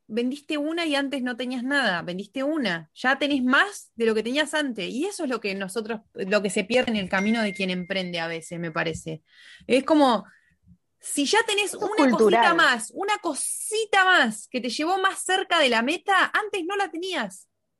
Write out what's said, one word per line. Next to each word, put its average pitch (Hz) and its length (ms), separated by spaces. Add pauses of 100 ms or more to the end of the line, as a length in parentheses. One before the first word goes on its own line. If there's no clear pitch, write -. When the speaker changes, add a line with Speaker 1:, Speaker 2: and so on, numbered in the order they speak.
(100)
Speaker 1:
Vendiste 254 460
una 320 300
y 294 80
antes 277 280
no 247 140
tenías 254 260
nada, 247 380
vendiste 185 420
una, 226 520
ya 269 240
tenés 277 260
más 311 500
de 226 120
lo 220 80
que 220 80
tenías 294 320
antes, 247 340
y 233 160
eso 392 200
es 269 40
lo 240 120
que 196 140
nosotros, 214 460 (140)
lo 202 260
que 202 80
se 202 160
pierde 247 280
en 220 40
el 190 140
camino 214 320
de 202 100
quien 185 160
emprende 180 500
a 165 80
veces, 165 320
me 170 120
parece. 160 520 (440)
Es 262 180
como, 269 400 (760)
si - 280
ya 403 200
tenés 403 280
Speaker 2:
Eso - 20
es - 60 (180)
Speaker 1:
una 277 160
Speaker 2:
cultural. 220 240
Speaker 1:
cosita 233 140
más, 240 400
una 403 240
cosita 403 880
más 294 420
que 247 140
te 247 80
llevó 320 280
más 381 240
cerca 370 360
de 285 100
la 226 140
meta, 349 500
antes 403 340
no 392 100
la 392 140
tenías. 330 560 (340)